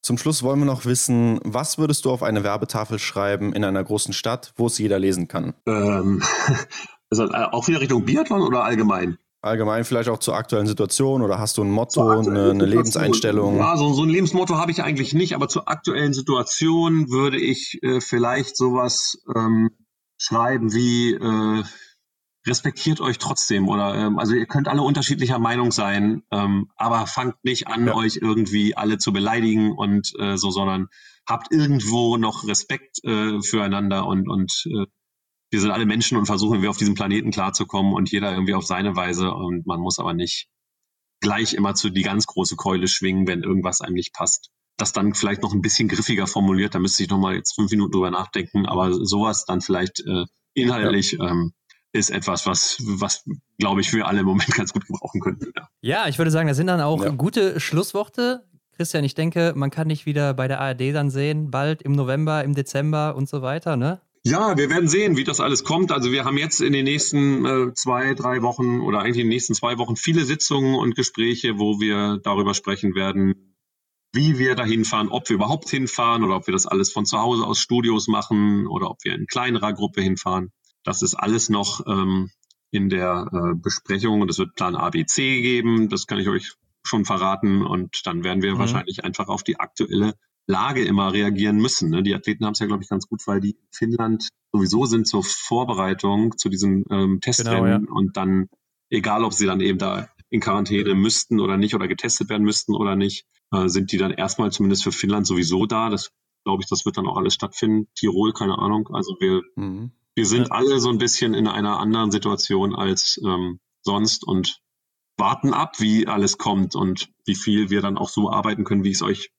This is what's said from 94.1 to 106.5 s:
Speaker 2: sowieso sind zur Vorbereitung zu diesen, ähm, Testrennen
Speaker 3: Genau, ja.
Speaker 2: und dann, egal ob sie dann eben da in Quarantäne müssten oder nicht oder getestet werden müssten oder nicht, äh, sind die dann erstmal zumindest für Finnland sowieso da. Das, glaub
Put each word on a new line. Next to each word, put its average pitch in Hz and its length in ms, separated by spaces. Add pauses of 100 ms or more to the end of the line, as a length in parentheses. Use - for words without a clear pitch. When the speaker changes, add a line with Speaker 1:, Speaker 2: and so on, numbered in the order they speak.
Speaker 2:
sowieso 104 320
sind 113 240
zur 98 160
Vorbereitung 104 1120
zu - 120
diesen, 95 400
ähm, 95 320
Testrennen 113 420
Speaker 3:
Genau, 101 220
ja. - 100
Speaker 2:
und 98 220
dann, 95 320 (400)
egal 107 340
ob 107 100
sie 101 120
dann 95 160
eben 95 180
da 98 300 (200)
in 110 120
Quarantäne 101 540
müssten 107 440
oder 98 160
nicht 104 200
oder 98 120
getestet 104 420
werden 104 140
müssten 104 320
oder 101 220
nicht, 98 280 (280)
äh, 92 160
sind 95 240
die 104 40
dann 92 140
erstmal 98 400
zumindest 98 320
für 95 80
Finnland 104 360
sowieso 90 380
da. 113 240
Das, 101 200 (340)
glaub 98 180